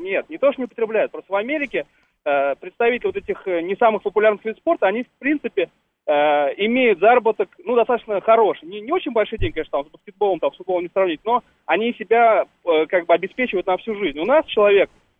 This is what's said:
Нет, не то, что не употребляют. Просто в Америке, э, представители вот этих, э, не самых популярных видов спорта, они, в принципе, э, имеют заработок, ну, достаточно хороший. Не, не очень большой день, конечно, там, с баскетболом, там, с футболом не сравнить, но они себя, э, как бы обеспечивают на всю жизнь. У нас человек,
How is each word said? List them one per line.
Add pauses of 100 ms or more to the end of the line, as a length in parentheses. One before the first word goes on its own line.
Нет,
не
то,
что
не
употребляют.
Просто
в
Америке, (400)
э,
представители
вот
этих,
э,
не
самых
популярных
видов
спорта,
они,
в
принципе, (380)
э, (540)
имеют
заработок, (140)
ну,
достаточно
хороший.
Не,
не
очень
большой
день,
конечно,
там,
с
баскетболом,
там,
с
футболом
не
сравнить,
но (240)
они
себя, (200)
э,
как
бы
обеспечивают
на
всю
жизнь.
У
нас
человек, (300)